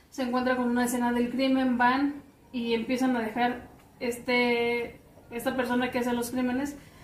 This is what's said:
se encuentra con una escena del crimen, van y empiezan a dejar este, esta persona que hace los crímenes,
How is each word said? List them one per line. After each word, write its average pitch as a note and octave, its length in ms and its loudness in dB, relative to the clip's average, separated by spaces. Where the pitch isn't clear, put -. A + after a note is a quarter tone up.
se C4+ 140 -6
encuentra B3 320 0
con B3 120 0
una A#3+ 180 2
escena A#3+ 260 0
del A#3+ 180 0
crimen, C4 480 2
van C4+ 440 2
y A#3 220 0
empiezan B3+ 420 0
a A#3 40 0
dejar A#3+ 480 -2
este, A#3+ 1000 0
esta A#3 260 -4
persona B3 360 0
que B3+ 80 0
hace A#3+ 120 0
los A#3 200 -2
crímenes, B3+ 440 -2